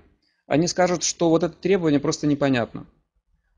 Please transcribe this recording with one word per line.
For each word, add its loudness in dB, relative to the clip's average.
Они 0
скажут, 0
что 0
вот 4
это -6
требование 0
просто -4
непонятно. -2